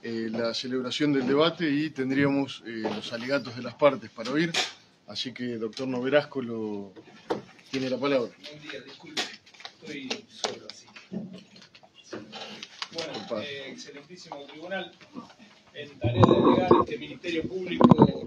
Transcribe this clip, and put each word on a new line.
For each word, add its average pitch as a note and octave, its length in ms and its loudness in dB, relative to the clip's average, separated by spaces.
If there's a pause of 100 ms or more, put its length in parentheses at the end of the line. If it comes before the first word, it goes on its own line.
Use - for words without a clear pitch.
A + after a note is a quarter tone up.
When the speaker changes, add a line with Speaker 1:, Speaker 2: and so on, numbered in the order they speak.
Speaker 1:
eh, A2+ 300 -4
la A2+ 220 0
celebración B2+ 580 0
del C3+ 160 2
debate D#3+ 420 4
y D3 200 0
tendríamos, C3+ 760 0
eh, A2+ 180 -8
los G#2+ 280 -4
alegatos A#2+ 460 -4
de B2 40 -8
las A#2+ 120 -8
partes B2+ 360 4
para A#2 220 -8
oír. E3 220 2 (520)
Así A2 280 -8
que, B2 240 -6
doctor A2+ 280 -6
Noverasco, C3+ 560 2
lo, G#2+ 520 -6 (760)
tiene C3 200 -2
la B2 100 -2
palabra. C3 320 2 (100)
Speaker 2:
Buen - 200 -16
día, C#3+ 180 -12
disculpe, D#3 420 -10 (600)
estoy C#3 260 -12 (220)
solo, - 420 -8
así. - 140 -18 (260)
Bueno, - 2000 -12
Speaker 1:
Disculpa. G#2+ 280 -4
Speaker 2:
eh, C#3 260 -10
excelentísimo C#3+ 760 -16
tribunal, E3 480 -10 (800)
en - 260 -14
tarea A#2 220 4
de - 160 10
alegar - 320 6 (160)
este D3+ 120 -6
Ministerio D#3 520 -6
Público F3 760 6